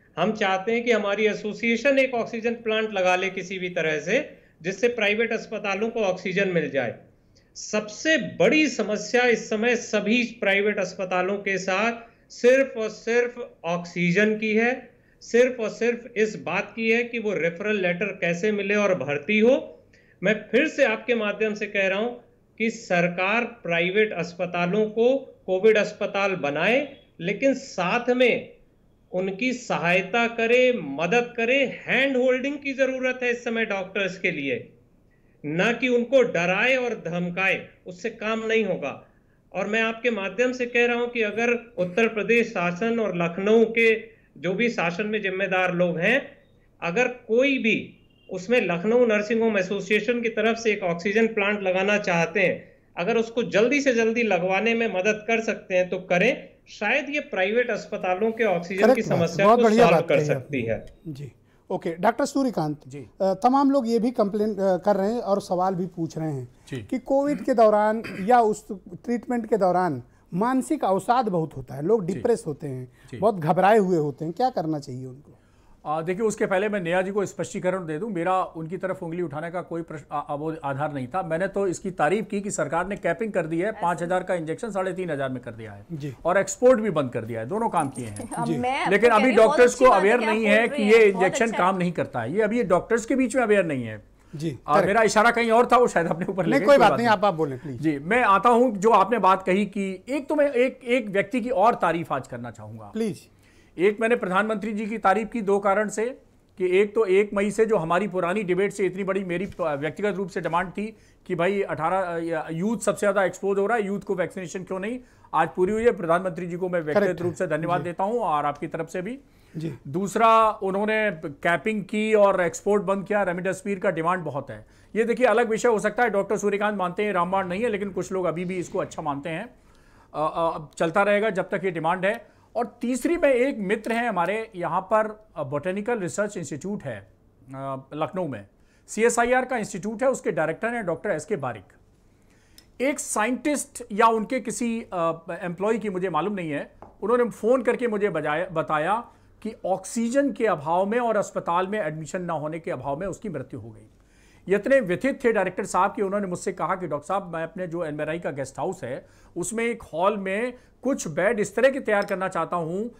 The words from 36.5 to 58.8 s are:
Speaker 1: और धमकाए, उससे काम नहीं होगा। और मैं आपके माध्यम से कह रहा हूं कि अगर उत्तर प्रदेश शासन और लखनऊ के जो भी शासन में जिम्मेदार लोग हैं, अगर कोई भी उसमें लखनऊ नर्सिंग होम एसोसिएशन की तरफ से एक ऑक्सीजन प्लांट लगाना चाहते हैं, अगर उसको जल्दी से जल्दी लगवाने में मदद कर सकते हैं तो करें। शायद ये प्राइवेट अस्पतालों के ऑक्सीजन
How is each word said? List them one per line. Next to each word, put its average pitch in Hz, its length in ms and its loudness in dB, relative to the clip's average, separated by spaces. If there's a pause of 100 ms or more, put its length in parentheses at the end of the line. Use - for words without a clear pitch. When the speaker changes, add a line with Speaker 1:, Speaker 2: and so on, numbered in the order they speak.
Speaker 1:
और 247 140 -2
धमकाए, 175 800 -2 (180)
उससे 190 240 -8
काम 220 360 -4
नहीं 220 180 2
होगा। 147 420 -6 (480)
और 196 120 -4
मैं 220 160 -2
आपके 226 280 -2
माध्यम 208 420 -2
से 247 140 -4
कह 240 200 2
रहा 240 100 0
हूं 240 120 -2
कि 240 140 -2
अगर 233 560 -2
उत्तर 180 300 2
प्रदेश 220 420 2
शासन 196 500 -2
और 190 160 -2
लखनऊ 196 480 4
के 226 360 4 (380)
जो 175 160 -2
भी 226 140 2
शासन 175 380 -2
में 214 160 -2
जिम्मेदार 185 520 0
लोग 170 240 0
हैं, 233 400 0 (440)
अगर 220 260 0
कोई 254 500 0
भी 214 380 -2 (340)
उसमें 220 300 0
लखनऊ 214 460 2
नर्सिंग 220 360 2
होम 220 160 2
एसोसिएशन 208 600 0
की 226 80 -4
तरफ 220 280 0
से 220 160 0
एक 202 100 -4
ऑक्सीजन 202 440 0
प्लांट 208 340 -2
लगाना 190 380 2
चाहते 170 420 0
हैं, 151 280 0 (280)
अगर 208 200 0
उसको 226 260 -2
जल्दी 247 380 2
से 269 140 2
जल्दी 226 280 2
लगवाने 190 520 2
में 226 200 0
मदद 208 320 0
कर 226 140 2
सकते 202 360 -4
हैं 180 120 2
तो 185 100 -4
करें। 196 500 0 (200)
शायद 262 420 -4
ये 294 100 -2
प्राइवेट 220 500 0
अस्पतालों 202 640 -2
के 226 120 -2
ऑक्सीजन 190 420 0